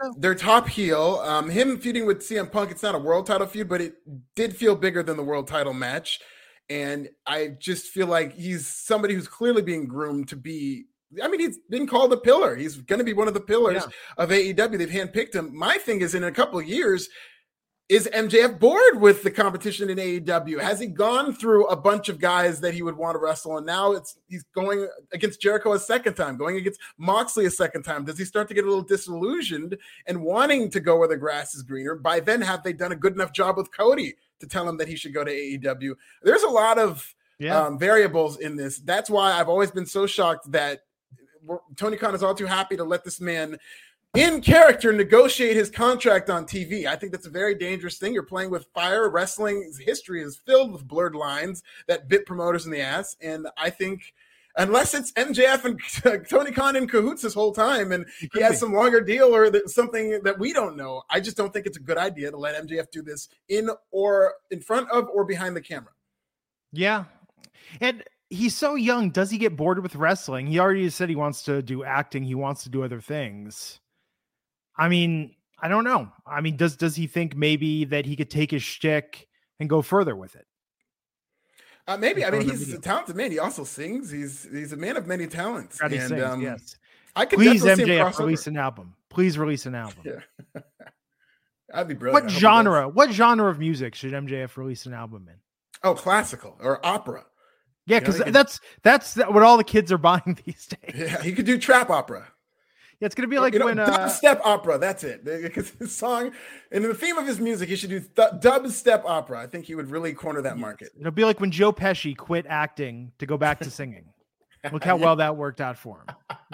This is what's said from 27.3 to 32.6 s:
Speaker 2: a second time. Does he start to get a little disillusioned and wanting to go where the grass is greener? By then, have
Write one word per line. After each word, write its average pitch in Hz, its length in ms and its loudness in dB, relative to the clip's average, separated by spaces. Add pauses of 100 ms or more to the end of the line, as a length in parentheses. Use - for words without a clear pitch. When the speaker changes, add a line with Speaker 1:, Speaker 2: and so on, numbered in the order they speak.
Speaker 2:
a 180 40 2
second 165 320 -2
time. 147 240 -6
Does 156 140 -10
he 190 60 -6
start 208 240 -4
to - 40 -14
get 202 100 0
a 196 40 -2
little 196 160 0
disillusioned 185 920 -4 (300)
and 180 160 -6
wanting 233 480 2
to - 100 -4
go 165 200 4
where 165 80 6
the 160 100 0
grass 147 380 -6
is 139 80 -16
greener? 135 320 -8
By 160 240 0
then, 220 220 0
have 185 200 -2